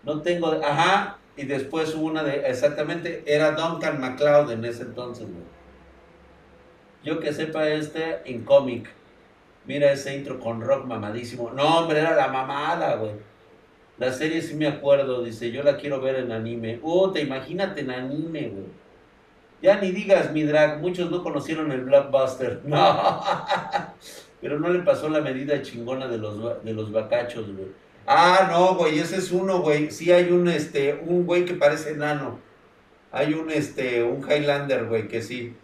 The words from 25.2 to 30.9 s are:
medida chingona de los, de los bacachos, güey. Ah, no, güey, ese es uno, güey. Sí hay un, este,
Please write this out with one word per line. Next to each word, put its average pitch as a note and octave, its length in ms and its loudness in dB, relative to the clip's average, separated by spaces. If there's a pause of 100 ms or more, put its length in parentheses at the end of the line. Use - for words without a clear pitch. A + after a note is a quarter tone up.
medida C3+ 400 -2
chingona B2 460 -8
de A#2 100 -4
los, G#2+ 460 -6
de A2 100 -6
los G#2+ 180 -6
bacachos, A2+ 640 -2
güey. F#2+ 120 -10 (400)
Ah, F3+ 420 8
no, F3+ 240 6
güey, D#3 240 2
ese F3 200 0
es F3+ 140 -4
uno, F3+ 300 2
güey. D3+ 300 2
Sí E3+ 200 0
hay F3 200 6
un, F3 160 4
este, D3 580 0